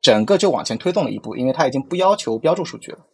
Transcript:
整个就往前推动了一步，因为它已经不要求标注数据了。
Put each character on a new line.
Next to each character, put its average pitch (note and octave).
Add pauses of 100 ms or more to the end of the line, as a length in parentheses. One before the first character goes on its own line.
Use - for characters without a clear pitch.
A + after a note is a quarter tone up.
整 A2
个 F#3+
就 G3
往 B2
前 A2+
推 F3+
动 F#3
了 A2+
一 G#2+
步， G#2+
因 B2
为 C3
它 D3+
已 C3
经 C3+
不 E3+
要 F#3
求 A2+
标 D#3+
注 F3+
数 -
据 -
了。 - (160)